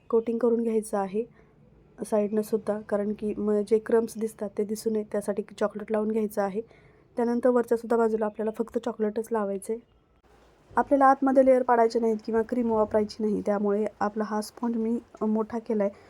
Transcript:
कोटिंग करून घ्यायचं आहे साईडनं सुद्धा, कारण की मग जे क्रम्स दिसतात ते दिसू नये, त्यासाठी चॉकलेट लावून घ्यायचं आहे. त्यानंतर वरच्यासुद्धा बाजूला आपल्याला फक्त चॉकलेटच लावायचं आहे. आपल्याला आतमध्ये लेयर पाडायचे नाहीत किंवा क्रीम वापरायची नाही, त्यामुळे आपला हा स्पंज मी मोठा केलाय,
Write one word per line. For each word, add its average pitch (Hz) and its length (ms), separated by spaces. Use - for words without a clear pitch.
कोटिंग 226 280
करून 233 240
घ्यायचं 214 360
आहे 196 480
साईडनं 214 360
सुद्धा, 214 380
कारण 208 320
की 208 220
मग 208 340
जे 220 100
क्रम्स 226 400
दिसतात 214 400
ते 214 60
दिसू 214 260
नये, 214 220
त्यासाठी 208 300
चॉकलेट 208 320
लावून 214 180
घ्यायचं 214 320
आहे. 196 180
त्यानंतर 240 320
वरच्यासुद्धा 233 480
बाजूला 220 280
आपल्याला 214 260
फक्त 220 280
चॉकलेटच 220 540
लावायचं 202 400
आहे. 233 80
आपल्याला 269 300
आतमध्ये 269 380
लेयर 254 180
पाडायचे 233 360
नाहीत 226 180
किंवा 226 160
क्रीम 233 280
वापरायची 214 500
नाही, 208 260
त्यामुळे 208 400
आपला 208 240
हा 214 160
स्पंज 233 360
मी 226 220
मोठा 220 360
केलाय, 214 300